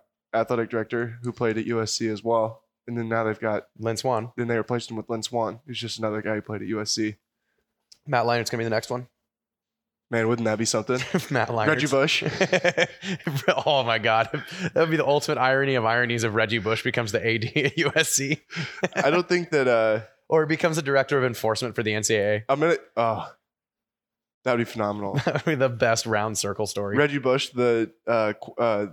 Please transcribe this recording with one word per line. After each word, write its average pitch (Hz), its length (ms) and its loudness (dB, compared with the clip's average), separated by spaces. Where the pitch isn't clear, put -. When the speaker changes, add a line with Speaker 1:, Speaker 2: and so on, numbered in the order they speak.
Speaker 1:
athletic 113 360 0
director, 117 540 -4
who 120 100 -4
played 110 240 0
at 113 80 -2
U 113 160 0
S 107 120 -2
C 117 140 -2
as 104 160 -4
well. 113 400 0
And 120 100 -6
then 117 120 -4
now 113 140 0
they've 110 160 -2
got 107 280 -2
Speaker 2:
Lynn 110 200 -2
Swann. 120 400 -2
Speaker 1:
Then 120 100 -4
they 117 100 0
replaced 113 340 -4
him 113 60 -8
with 107 120 -8
Lynn 113 140 -6
Swann, 113 420 -4
who's 123 140 -12
just 113 200 -8
another 107 220 -2
guy 107 140 -2
who 107 60 -4
played 104 200 -8
at 104 60 -8
U 107 120 -2
S 107 120 -4
C. 107 240 -2
Speaker 2:
Matt 123 180 2
Leinart's 120 240 0
gonna 120 120 -2
be 113 40 -2
the 113 40 -2
next 110 200 -2
one. 123 180 -6
Speaker 1:
Man, 113 180 2
wouldn't 117 160 0
that 107 140 0
be 117 60 -2
something? 120 320 0
Speaker 2:
<laughs> 131 340 -4
Matt 120 180 0
Leinart. 113 180 0
Speaker 1:
Reggie 151 200 2
Bush. 139 360 2
Speaker 2:
<laughs> 175 1300 0
Oh 143 180 4
my 117 160 2
God. 113 300 2
That 175 140 -4
would 165 160 4
be 160 60 2
the 151 80 2
ultimate 143 340 2
irony 135 360 2
of 117 100 2
ironies 117 380 2
if 110 100 0
Reggie 110 260 2
Bush 107 240 0
becomes 120 280 -2
the 107 140 0
A 113 120 2
D 120 280 -2
at - 140 -2
U 143 160 0
S 160 140 2
C. 139 280 -2
<laughs> - 260 -6
Speaker 1:
I 151 140 2
don't 170 180 2
think 175 240 0
that, 139 160 2
uh, 110 340 4
Speaker 2:
Or 156 160 4
becomes 156 320 0
a 165 40 0
director 139 360 2
of 131 60 2
enforcement 113 520 -2
for 117 80 0
the 107 100 0
N 107 100 -2
C 110 120 2
A 104 220 2
A. 110 120 -8
Speaker 1:
I'm 139 100 2
gonna, 165 180 2
oh, 113 340 -2
that 127 80 2
would 123 140 2
be - 40 -6
phenomenal. 104 520 -2
Speaker 2:
<laughs> - 40 -4
That 151 200 -2
would - 0 -
be 160 100 0
the 131 140 2
best 113 360 0
round 107 320 0
circle 101 300 -4
story. 101 300 -4
Speaker 1:
Reggie 143 220 2
Bush, 131 300 0
the, 117 420 2
uh, 110 280 2
qu-, - 280 -16
uh, 107 320 2